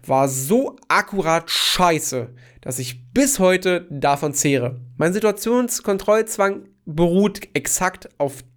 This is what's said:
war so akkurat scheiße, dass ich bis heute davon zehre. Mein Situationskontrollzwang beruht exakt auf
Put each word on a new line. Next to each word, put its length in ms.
war 220
so 480
akkurat 600
scheiße, 840
dass 180
ich 340
bis 260
heute 500
davon 440
zehre. 480
Mein 160
Situationskontrollzwang 1500
beruht 680
exakt 640
auf 260